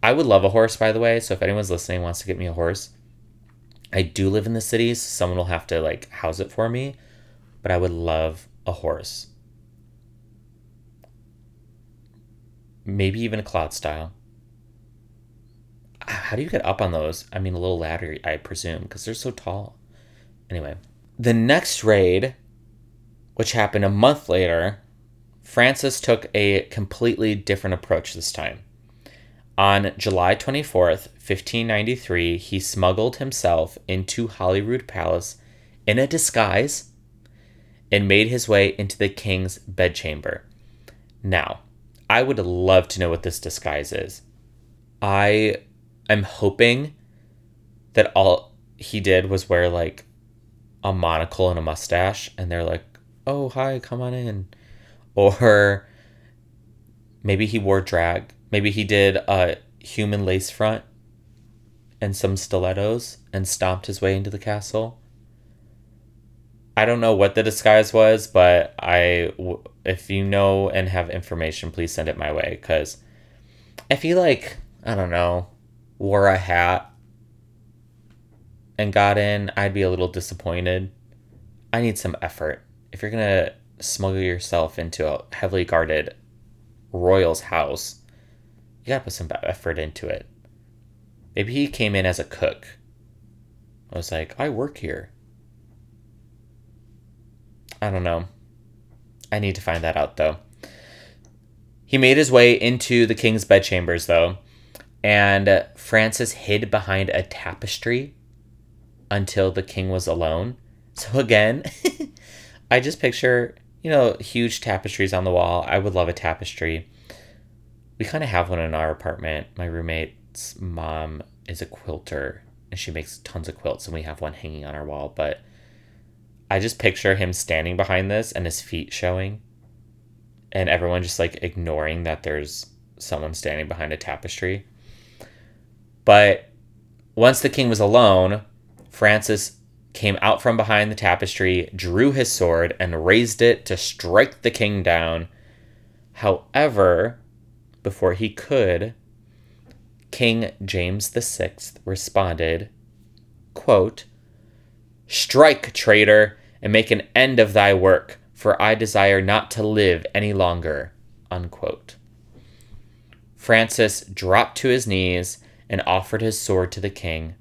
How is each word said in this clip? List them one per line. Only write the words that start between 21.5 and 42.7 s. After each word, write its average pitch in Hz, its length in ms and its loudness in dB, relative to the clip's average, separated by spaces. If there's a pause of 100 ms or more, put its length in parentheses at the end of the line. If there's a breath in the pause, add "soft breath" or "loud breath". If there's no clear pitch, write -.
raid, 101 520 4 (1000)
which - 160 -4
happened 104 340 0
a 98 40 4
month 117 380 4
later, 87 520 0 (640)
Francis 131 560 0
took - 340 0
a 101 300 2
completely 110 720 -2
different 98 380 -4
approach 85 400 -4
this - 180 -8
time. - 280 -10 (1000 soft breath)
On 98 400 4
July 95 380 2
twenty-fourth, 95 720 -2 (100)
fifteen 113 480 -6
ninety-three, 104 680 -2
he 92 220 -6
smuggled 95 580 0
himself 87 600 -2 (100)
into 95 420 -4
Holyrood 101 580 -2
Palace 85 480 -4 (500 soft breath)
in 107 140 2
a 139 80 2
disguise 117 840 0 (1000 soft breath)
and 101 160 2
made 104 220 4
his 120 180 -4
way 101 300 4
into 101 200 -6
the 101 120 0
king's 92 500 -4
bedchamber. 85 880 -6 (760 soft breath)
Now, 92 380 -2 (500)
I 117 140 4
would 131 160 -2
love 90 500 4